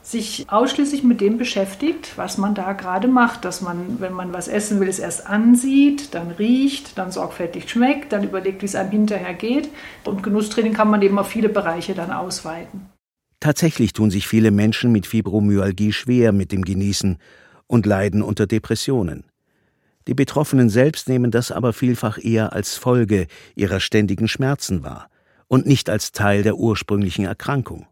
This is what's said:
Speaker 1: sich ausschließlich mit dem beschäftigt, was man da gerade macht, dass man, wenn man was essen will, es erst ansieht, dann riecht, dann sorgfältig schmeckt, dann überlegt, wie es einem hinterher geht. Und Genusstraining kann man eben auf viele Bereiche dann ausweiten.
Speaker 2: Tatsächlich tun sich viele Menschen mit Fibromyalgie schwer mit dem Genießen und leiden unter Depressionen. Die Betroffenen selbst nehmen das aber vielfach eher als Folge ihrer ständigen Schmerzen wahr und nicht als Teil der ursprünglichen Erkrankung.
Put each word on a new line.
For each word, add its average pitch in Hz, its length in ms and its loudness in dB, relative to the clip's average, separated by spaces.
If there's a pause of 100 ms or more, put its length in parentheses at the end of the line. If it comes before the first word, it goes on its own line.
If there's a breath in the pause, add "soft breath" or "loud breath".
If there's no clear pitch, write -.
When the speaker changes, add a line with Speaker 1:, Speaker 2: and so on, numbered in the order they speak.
Speaker 1:
sich - 480 -8
ausschließlich 277 540 0
mit 240 180 4
dem 208 160 2
beschäftigt, 240 800 -4
was 180 220 -6
man 208 160 0
da 190 180 -4
gerade 190 360 -2
macht, 240 360 2
dass 180 160 -8
man, 180 400 -6
wenn 185 140 -6
man 180 180 -8
was 175 160 -8
essen 208 320 0
will, 190 80 2
es 190 120 -4
erst - 260 -8
ansieht, 262 880 4
dann 170 160 -8
riecht, 254 640 0
dann 185 160 -6
sorgfältig 180 560 -8
schmeckt, 262 440 0
dann 202 120 0
überlegt, 190 380 -4
wie 202 40 -6
es 196 80 -6
einem 190 160 -4
hinterher 202 440 0
geht. 254 340 -2 (360 loud breath)
Und 196 180 -6
Genusstraining 214 500 0
kann 214 160 2
man 208 140 4
eben 196 160 4
auf 190 100 -2
viele 214 220 0
Bereiche 175 440 -2
dann 185 160 -6
ausweiten. 175 760 -10 (540)
Speaker 2:
Tatsächlich 151 520 2
tun 107 180 2
sich 95 160 -2
viele 110 240 4
Menschen 110 420 2
mit 101 140 2
Fibromyalgie 101 840 0
schwer 120 400 2
mit 98 200 0
dem 95 120 -2
Genießen 98 540 -2 (480 soft breath)
und 117 180 2
leiden 101 380 2
unter 104 240 0
Depressionen. 110 800 -2 (840)
Die - 80 -2
Betroffenen 135 560 2
selbst 131 400 0
nehmen 123 220 2
das 117 200 0
aber 113 220 0
vielfach 120 480 -2
eher 110 320 0
als - 220 -6
Folge 107 500 2 (300 loud breath)
ihrer 98 240 0
ständigen 107 480 2
Schmerzen 131 560 -2
wahr 65 260 -14 (380)
und 127 180 4
nicht 135 240 4
als 107 220 -2
Teil 101 320 2
der 107 120 2
ursprünglichen 101 680 0
Erkrankung. 110 640 -6